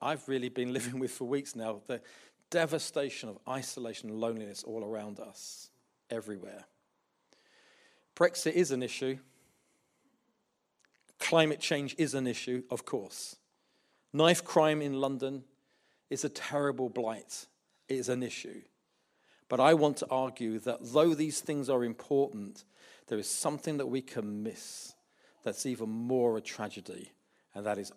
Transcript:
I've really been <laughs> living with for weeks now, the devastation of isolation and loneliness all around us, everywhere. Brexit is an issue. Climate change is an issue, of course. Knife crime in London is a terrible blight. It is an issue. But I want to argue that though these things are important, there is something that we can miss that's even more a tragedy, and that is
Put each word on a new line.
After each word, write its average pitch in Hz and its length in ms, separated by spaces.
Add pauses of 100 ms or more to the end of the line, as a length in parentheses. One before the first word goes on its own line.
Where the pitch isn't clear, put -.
I've 143 260
really 131 220
been 123 240
<laughs> 135 60
living 123 200
with 127 120
for - 140
weeks 139 300
now, 110 320
the 120 140 (480)
devastation 147 800
of 98 80 (100)
isolation 123 640
and 110 100
loneliness 110 440
all 113 200
around 104 360
us, - 500 (400)
everywhere. 104 560 (1500)
Brexit 175 380
is 175 180
an 127 100
issue. 131 380 (2000)
Climate 156 400
change 143 380
is 143 160
an 135 120
issue, 123 440
of - 160
course. - 500 (800)
Knife 160 320
crime 156 360
in 139 200
London 135 420 (680)
is 139 140
a 147 60
terrible 143 580
blight. 113 600 (420)
It 135 60
is 123 120
an 127 160
issue. - 380 (880)
But 123 100
I 147 140
want 151 240
to - 120
argue 120 500
that 117 220
though 151 320
these 151 280
things 143 280
are 127 140
important, 117 800 (440)
there 113 100
is 104 120
something 151 480
that 135 100
we 127 140
can 104 420
miss - 500 (500)
that's - 220
even 113 240
more 120 480
a 101 40
tragedy, 95 720 (420)
and 101 120
that 104 120
is 98 200